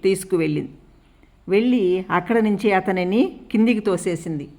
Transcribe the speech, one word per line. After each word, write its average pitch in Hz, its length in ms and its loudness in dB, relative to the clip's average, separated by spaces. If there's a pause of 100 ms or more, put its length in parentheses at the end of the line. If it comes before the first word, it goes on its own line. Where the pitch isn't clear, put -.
తీసుకువెళ్ళింది. 165 680 -2 (800)
వెళ్ళి 240 300 2 (340)
అక్కడ 226 180 0 (120)
నుంచి 208 200 0 (120)
అతనిని 185 420 0 (300)
కిందికి 220 380 2
తోసేసింది. 165 580 -4 (100)